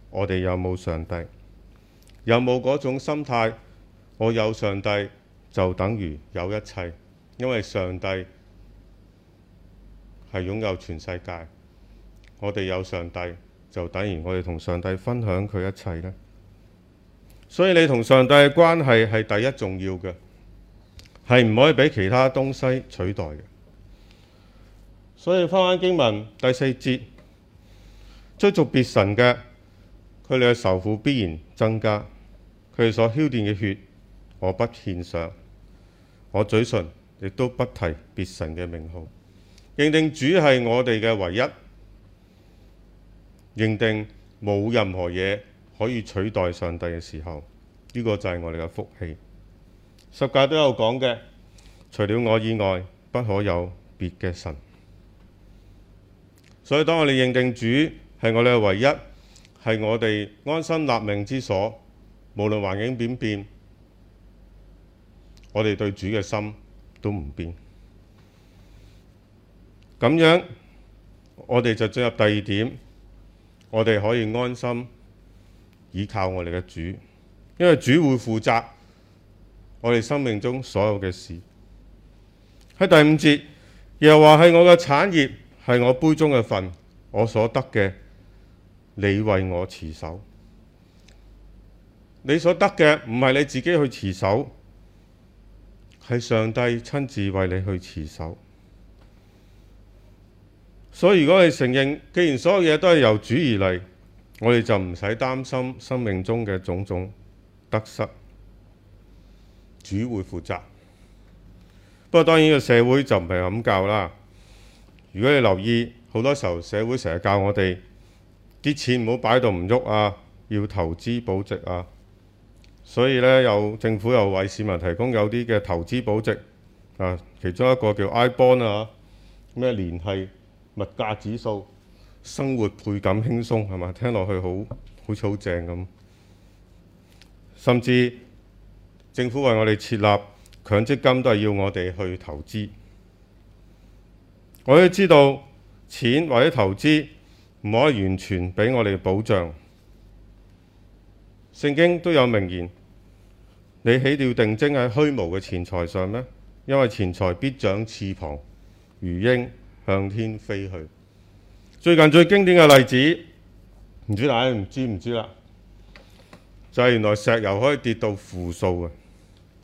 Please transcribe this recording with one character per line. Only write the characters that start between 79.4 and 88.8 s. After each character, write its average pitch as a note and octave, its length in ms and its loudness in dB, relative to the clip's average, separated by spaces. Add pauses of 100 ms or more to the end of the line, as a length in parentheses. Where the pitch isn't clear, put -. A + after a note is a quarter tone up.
我 A#2 140 0
哋 A#2 80 2
生 C#3+ 180 -2
命 A2+ 200 -2
中 B2 220 -6
所 G2 220 -2
有 G#2 160 0
嘅 F#2+ 120 -4
事。 - 260 -14 (1400)
喺 F#3+ 100 2
第 F3 80 6
五 D3+ 200 8
節， D3 260 2 (580)
「耶 D3+ 120 8
和 D3+ 240 10
華 D#3+ 80 8
係 F3 80 10
我 E3+ 120 8
嘅 F3 120 10
產 E3 320 2
業， D#3 220 2 (340)
係 B2 200 2
我 B2+ 100 4
杯 D#3 220 2
中 D3+ 160 2
嘅 A#2+ 100 2
分， F#2+ 300 -4 (400)
我 A2 120 0
所 A2+ 220 0
得 B2+ 240 -2
嘅， G2 220 0 (1040)